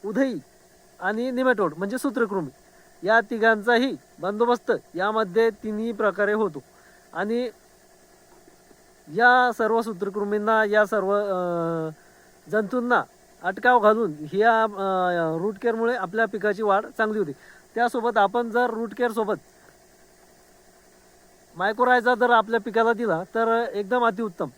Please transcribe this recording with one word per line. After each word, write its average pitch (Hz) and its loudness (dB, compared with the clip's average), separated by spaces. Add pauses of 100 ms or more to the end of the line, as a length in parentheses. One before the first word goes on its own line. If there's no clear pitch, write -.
उधई 220 -2 (600)
आणि 220 -4
नेमॅटोड 240 0
म्हणजे 202 -6
सूत्रकृमी 208 -2 (560)
या 220 4
तिघांचाही 226 0 (240)
बंदोबस्त 233 -2 (220)
यामध्ये 214 0
तिन्ही 214 -6
प्रकारे 208 0
होतो 196 -2 (500)
आणि 220 -4 (1600)
या 247 4
सर्व 226 0
सूत्रकृमींना, 208 -2
या 208 2
सर्व, 202 -2
अ, 175 -2 (600)
जंतूंना 220 0 (400)
अटकाव 233 2
घालून 214 4 (200)
ह्या, 220 4
अ, 180 0
रूट 202 -4
केअरमुळे 233 0
आपल्या 214 -2
पिकाची 208 -4
वाढ 202 0 (120)
चांगली 220 0
होते. 156 -2 (420)
त्यासोबत 233 0
आपण 226 0
जर 240 0
रूट 220 -6
केअरसोबत 220 -2 (2250)
mycorrhiza 240 2
जर 240 2
आपल्या 226 4
पिकाला 226 0
दिला, 196 -2
तर 226 0
एकदम 208 -2
अतिउत्तम. 202 -4